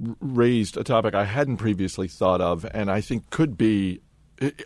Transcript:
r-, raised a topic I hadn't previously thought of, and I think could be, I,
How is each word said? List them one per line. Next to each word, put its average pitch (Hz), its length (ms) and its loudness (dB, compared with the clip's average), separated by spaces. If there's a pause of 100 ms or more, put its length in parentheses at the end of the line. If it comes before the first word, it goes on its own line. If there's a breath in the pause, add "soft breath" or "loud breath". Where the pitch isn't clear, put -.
r-, 113 160 -8
raised 120 560 2
a 123 80 -4
topic 113 300 2
I 101 100 2
hadn't 123 340 -2
previously 95 500 -2
thought 92 320 2
of, 87 320 0
and 104 180 -2
I 101 100 0
think - 300 -6
could 151 260 0
be, 101 440 2 (400)
I, 143 120 -2 (140)